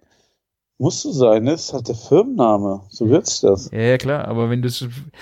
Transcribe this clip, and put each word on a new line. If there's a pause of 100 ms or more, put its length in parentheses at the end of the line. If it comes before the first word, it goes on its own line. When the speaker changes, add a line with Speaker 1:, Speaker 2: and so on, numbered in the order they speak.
(800)
Speaker 1:
muss
so
sein,
ne?
Das
ist
halt
der
Firmenname.
So
wird
sich
das.
Speaker 2:
Ja,
ja,
klar.
Aber
wenn
du, (520)